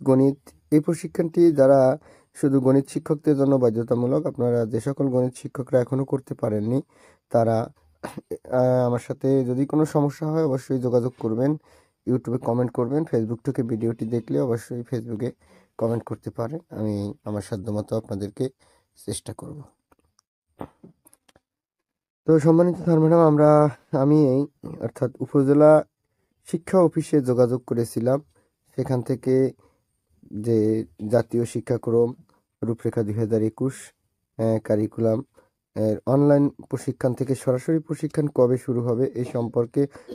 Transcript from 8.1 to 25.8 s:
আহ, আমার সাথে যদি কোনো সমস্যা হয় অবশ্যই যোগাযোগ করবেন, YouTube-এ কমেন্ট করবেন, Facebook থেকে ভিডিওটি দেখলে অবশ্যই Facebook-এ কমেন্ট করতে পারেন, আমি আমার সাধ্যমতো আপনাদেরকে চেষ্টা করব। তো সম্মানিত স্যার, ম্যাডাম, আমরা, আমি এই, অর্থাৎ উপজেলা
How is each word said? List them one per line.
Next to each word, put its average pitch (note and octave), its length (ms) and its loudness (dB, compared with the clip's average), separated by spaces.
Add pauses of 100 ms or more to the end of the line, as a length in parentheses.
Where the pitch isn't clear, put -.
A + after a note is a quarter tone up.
আহ, B2+ 560 0
আমার A#2+ 140 -2
সাথে C3+ 460 -2
যদি B2+ 200 -2
কোনো D3+ 200 0
সমস্যা D3 420 -2
হয় D#3+ 160 -2
অবশ্যই C3 360 -2
যোগাযোগ B2 400 0
করবেন, B2 380 -2 (500)
YouTube-এ B2 300 -2
কমেন্ট A#2+ 340 -2
করবেন, C3 320 -2
Facebook A2+ 420 -4
থেকে C3 180 -4
ভিডিওটি A2+ 420 -4
দেখলে A#2+ 360 -4
অবশ্যই A#2+ 400 -6
Facebook-এ A#2 500 -8 (460)
কমেন্ট A2+ 260 -2
করতে - 260 -12
পারেন, A#2+ 300 -8 (100)
আমি G#2 440 -6 (100)
আমার G#2 180 -6
সাধ্যমতো G#2+ 560 -6
আপনাদেরকে G#2+ 520 -8 (560)
চেষ্টা A2+ 280 -10
করব। - 280 -18 (2750)
তো D#3+ 140 4
সম্মানিত E3 360 4
স্যার, E3 240 2
ম্যাডাম, D#3+ 200 4
আমরা, D3+ 500 6 (220)
আমি D3 360 4
এই, C3+ 180 0 (340)
অর্থাৎ A#2+ 400 -4
উপজেলা D3 640 6 (680)